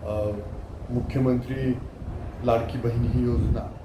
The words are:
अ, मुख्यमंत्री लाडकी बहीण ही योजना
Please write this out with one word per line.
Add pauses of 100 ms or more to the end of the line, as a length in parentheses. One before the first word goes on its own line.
अ, (640)
मुख्यमंत्री (680)
लाडकी
बहीण
ही
योजना (140)